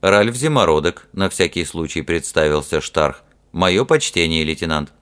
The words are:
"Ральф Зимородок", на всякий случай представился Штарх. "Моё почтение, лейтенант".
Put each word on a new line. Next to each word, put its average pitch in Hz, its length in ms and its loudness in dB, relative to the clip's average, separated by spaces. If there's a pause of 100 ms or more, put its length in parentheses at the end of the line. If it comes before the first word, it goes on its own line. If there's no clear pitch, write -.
"Ральф 104 340 4
Зимородок", 92 760 0
на 95 160 -2
всякий 87 360 -2
случай 80 360 -6
представился 76 800 0
Штарх. - 420 -2 (280)
"Моё 92 340 2
почтение, 82 580 0
лейтенант". 78 480 -4 (100)